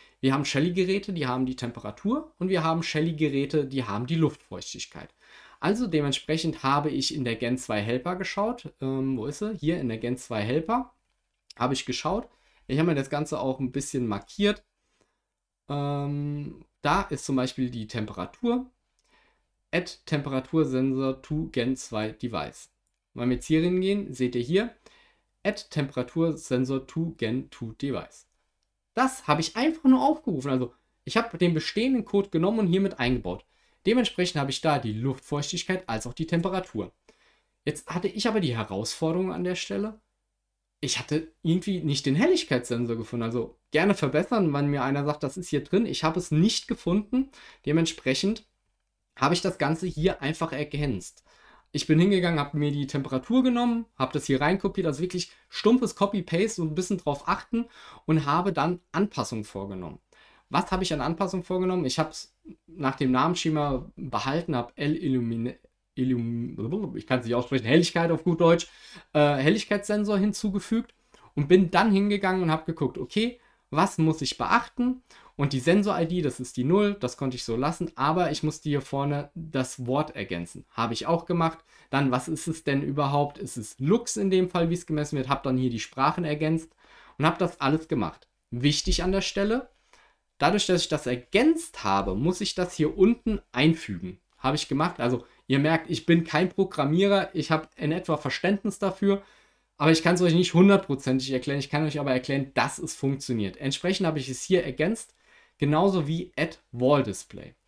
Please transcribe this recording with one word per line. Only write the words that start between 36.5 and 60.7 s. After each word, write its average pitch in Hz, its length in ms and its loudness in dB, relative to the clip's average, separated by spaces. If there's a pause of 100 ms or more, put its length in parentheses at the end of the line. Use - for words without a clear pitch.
Jetzt - 240 -6
hatte 175 220 -4
ich 214 180 -4
aber 214 140 0
die 123 160 -2
Herausforderung 160 720 -4
an 175 140 -4
der 180 100 -4
Stelle, 208 460 -8 (800)
ich - 180 -2
hatte 156 320 -4 (120)
irgendwie 180 360 0
nicht 143 260 -2
den 139 100 2
Helligkeitssensor 123 800 0
gefunden. 117 260 -6
Also 113 340 -4 (140)
gerne 190 220 4
verbessern, 170 600 0
wenn 143 160 0
mir 139 140 0
einer 143 220 -2
sagt, 147 180 -4
das 135 140 -4
ist 180 100 -10
hier 139 160 -2
drin. 220 220 0
Ich - 180 -4
habe 165 160 2
es 175 120 -6
nicht 165 360 2
gefunden. 214 640 -2 (360)
Dementsprechend 165 800 0 (720)
habe 143 160 2
ich 175 60 0
das 190 180 -4
Ganze 160 300 -2
hier 175 340 -2
einfach 151 300 -4
ergänzt. 143 720 -6 (480)
Ich 156 140 -4
bin 156 140 6
hingegangen, 175 400 4
habe 143 180 -2
mir 147 140 0
die 143 160 -2
Temperatur 139 560 0
genommen, 240 420 2 (100)
habe 131 160 -2
das 143 140 -2
hier 135 160 2
reinkopiert, 185 460 0
also 143 140 -2
wirklich 180 300 -4 (180)
stumpfes 240 440 2
Copy-Paste 196 720 0
und 160 80 -2
ein 151 40 -6
bisschen 180 220 -2
drauf 147 300 -4
achten 226 400 -2 (400)
und 156 180 4
habe 175 260 0
dann 165 280 0 (120)
Anpassungen 135 520 -2
vorgenommen. 95 560 -10 (500)
Was - 220 -2